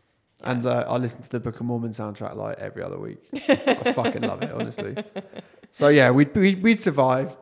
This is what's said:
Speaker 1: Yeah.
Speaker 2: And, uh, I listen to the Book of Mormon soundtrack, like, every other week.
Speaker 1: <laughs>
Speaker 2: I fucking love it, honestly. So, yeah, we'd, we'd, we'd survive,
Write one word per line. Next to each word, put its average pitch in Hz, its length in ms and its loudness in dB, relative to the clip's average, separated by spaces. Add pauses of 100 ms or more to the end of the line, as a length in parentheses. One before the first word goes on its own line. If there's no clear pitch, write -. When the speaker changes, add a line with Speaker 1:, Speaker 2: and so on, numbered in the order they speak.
(420)
Speaker 1:
Yeah. - 100 -4
Speaker 2:
And, 120 140 -2
uh, 123 220 2
I 117 100 0
listen 120 240 -6
to - 80 -20
the 120 100 -6
Book 117 200 -8
of 120 60 -6
Mormon 117 260 -4
soundtrack, 107 440 -10
like, 104 220 -8
every 98 240 -12
other 92 160 -10
week. 104 200 -12 (140)
Speaker 1:
<laughs> - 160 -4
Speaker 2:
I 269 440 0
fucking - 300 -2
love - 200 -6
it, - 100 -6
honestly. 117 440 -8 (760)
So, - 140 2
yeah, 143 240 8
we'd, 143 240 4
we'd, 190 300 4
we'd 226 180 4
survive, 135 600 0